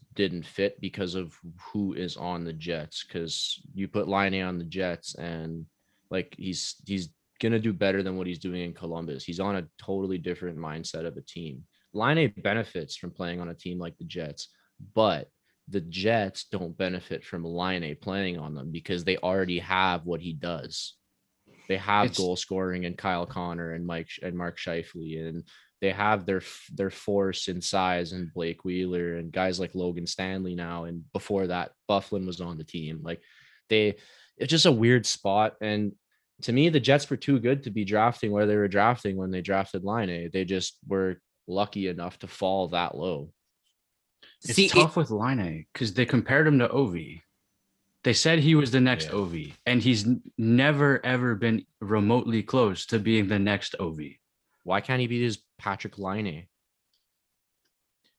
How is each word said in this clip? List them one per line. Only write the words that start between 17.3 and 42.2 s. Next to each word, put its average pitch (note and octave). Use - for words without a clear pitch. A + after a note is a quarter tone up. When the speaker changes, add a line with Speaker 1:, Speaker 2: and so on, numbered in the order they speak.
Speaker 1:
Laine E2+
playing F#2
on D2+
them D2
because E2+
they F#2
already F#2
have F2+
what E2
he F2
does. D#2
They F#2+
have G#2
Speaker 2:
It's -
Speaker 1:
goal F2+
scoring F2+
and F2
Kyle F2
Connor E2+
and E2+
Mike E2+
Sh-, -
and F2
Mark F2
Scheifele, E2
and E2
they G2
have G2+
their F#2+
f-, -
their G2
force G2
and F2+
size F2+
and F2+
Blake E2
Wheeler F2+
and E2+
guys F#2
like F2+
Logan F2
Stanley F#2
now, E2+
and E2+
before G2
that, F2
Byfuglien G2
was F2+
on F2
the D#2
team. D#2+
Like, E2+
they, G#2+
it's B2+
just E3
a F3
weird A#2
spot. G#2
And G#2
to A#2+
me, D3
the D#3
Jets C#3
were C#3
too C#3
good C3+
to A#2
be G#2
drafting G#2+
where G#2
they G#2
were G#2
drafting G2+
when F#2+
they F#2
drafted F#2+
Laine. F#2
They F#2
just F2+
were F#2+
lucky G2
enough F2+
to G2